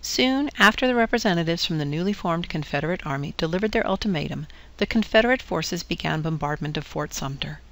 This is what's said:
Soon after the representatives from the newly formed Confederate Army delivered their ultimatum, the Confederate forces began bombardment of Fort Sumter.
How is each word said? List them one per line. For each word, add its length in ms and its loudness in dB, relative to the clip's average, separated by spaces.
Soon 560 2
after 300 6
the 80 4
representatives 680 2
from 140 0
the 60 0
newly 280 0
formed 360 -2
Confederate 580 -2
Army 300 -4
delivered 340 0
their 160 0
ultimatum, 640 -2
the 80 2
Confederate 560 4
forces 420 -4
began 380 -2
bombardment 540 -2
of 80 -4
Fort 300 -6
Sumter. 460 -6